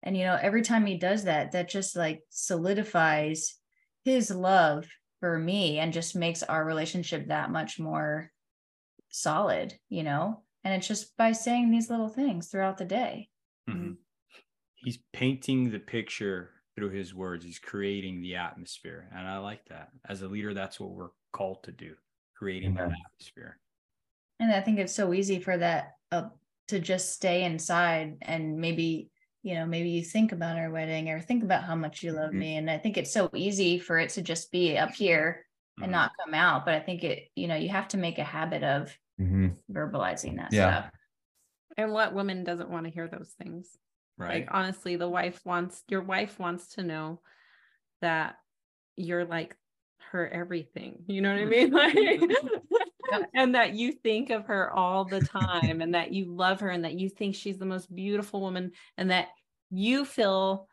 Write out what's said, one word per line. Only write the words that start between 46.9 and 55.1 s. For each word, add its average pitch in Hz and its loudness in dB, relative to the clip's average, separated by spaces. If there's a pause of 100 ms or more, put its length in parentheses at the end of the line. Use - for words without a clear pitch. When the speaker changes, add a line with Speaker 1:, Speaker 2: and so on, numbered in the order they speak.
Speaker 4:
that 160 0 (600)
you're, 175 -2
like, 170 -6 (560)
her 175 -2
everything. 170 -8
You 196 -2
know 202 2
what 202 0
I 214 0
mean? 240 6
<laughs> - -
Like, 320 6 (920)
Speaker 1:
Yep. - 0
Speaker 4:
and 254 6
that 220 4
you 240 0
think 226 0
of 214 -2
her 196 0
all 185 2
the 190 -2